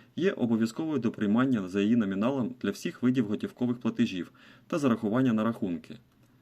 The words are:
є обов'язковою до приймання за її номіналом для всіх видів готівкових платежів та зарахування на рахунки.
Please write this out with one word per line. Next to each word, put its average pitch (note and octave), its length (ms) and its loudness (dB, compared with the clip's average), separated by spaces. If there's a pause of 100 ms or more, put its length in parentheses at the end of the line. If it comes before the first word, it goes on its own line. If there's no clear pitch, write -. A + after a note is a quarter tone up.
(160)
є F3+ 160 0
обов'язковою A#2 640 0
до A#2 120 0
приймання A2 580 2
за F#2+ 120 0
її A2 160 4
номіналом A2 680 0
для G2 80 2
всіх - 320 -8
видів B2+ 240 2
готівкових G#2+ 520 -4
платежів A2 540 -2 (340)
та F3 120 -4
зарахування B2 540 2
на A2 120 2
рахунки. G2+ 540 -4 (440)